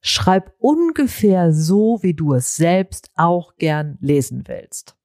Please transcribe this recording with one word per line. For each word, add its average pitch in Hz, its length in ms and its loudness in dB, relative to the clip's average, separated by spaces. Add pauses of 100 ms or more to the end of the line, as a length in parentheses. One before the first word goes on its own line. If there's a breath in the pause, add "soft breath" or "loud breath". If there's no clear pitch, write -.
schreib - 580 0
ungefähr 247 920 2
so, 196 500 2
wie 180 100 0
du 151 200 -2
es 127 220 -2
selbst 180 600 0
auch 170 400 -2
gern 151 460 -4
lesen 135 460 -2
willst. - 580 -16